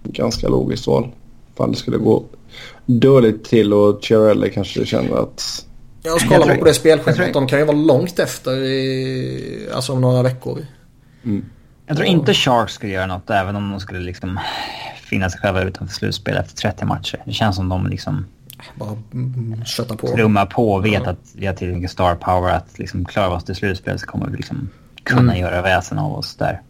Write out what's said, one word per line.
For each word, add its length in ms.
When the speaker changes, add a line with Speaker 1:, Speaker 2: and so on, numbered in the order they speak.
Speaker 1:
ganska 440
logiskt 400
val. 220
Fan, 140
det 60
skulle 200
gå 260
dåligt 580
till 300
och 300
Chiarelli 460
kanske 360
känner 380
att 420
Speaker 2:
Jag 180
ska 120
Speaker 3:
Jag 80
Speaker 2:
kolla 120
Speaker 3:
tror 60
Speaker 2:
på 60
det 80
spelschemat. 440
Speaker 3:
jag 160
tror 80
Speaker 2:
De 60
kan 120
ju 60
vara 120
långt 420
efter 440
i, 1120
alltså 180
om 80
några 220
veckor. 360
Speaker 1:
Mm. 220
Speaker 3:
Jag 100
tror 100
Speaker 2:
Ja. 60
Speaker 3:
inte 200
Sharks 400
skulle 200
göra 120
något, 240
även 260
om 160
de 80
skulle 200
liksom 400
finna 260
sig 100
själva 240
utanför 300
slutspel 440
efter 180
trettio 300
matcher. 400
Det 80
känns 220
som 140
de 180
liksom 380
Speaker 2:
Bara, 220
mm, 520
köttar 300
på. 120
Speaker 3:
trummar 380
på 280
och 120
vet 80
Speaker 2:
Ja. 40
Speaker 3:
att 80
vi 100
har 80
tillräckligt 380
star 240
power 380
att 260
liksom 260
klara 280
oss 100
till 120
slutspel, 440
så 60
kommer 220
vi 100
liksom 320
kunna 180
Speaker 2:
Mm. 200
Speaker 3:
göra 200
väsen 380
av 140
oss 220
där. 340